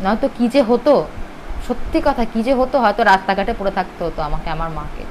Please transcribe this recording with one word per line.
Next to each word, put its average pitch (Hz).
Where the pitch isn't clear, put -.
নয়তো 220
কী 240
যে 269
হতো, 240
সত্যি 277
কথা, 240
কী 226
যে 254
হতো, 262
হয়তো 220
রাস্তাঘাটে 196
পড়ে 196
থাকতে 185
হতো 165
আমাকে, 156
আমার 165
মাকে। 151